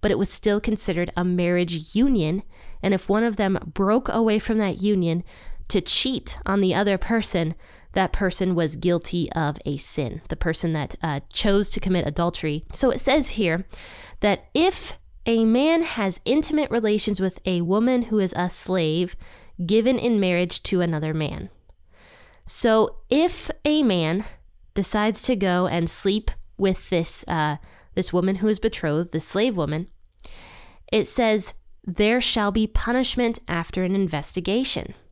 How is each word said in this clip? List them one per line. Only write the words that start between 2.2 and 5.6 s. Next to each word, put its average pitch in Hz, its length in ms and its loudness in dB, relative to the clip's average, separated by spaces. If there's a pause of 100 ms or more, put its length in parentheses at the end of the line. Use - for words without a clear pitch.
And 196 120 2
if 185 140 -4
one 214 140 2
of 233 140 0
them 196 280 0
broke 196 440 0
away 220 320 2
from 220 180 -2
that 190 240 -2
union 180 400 2 (460)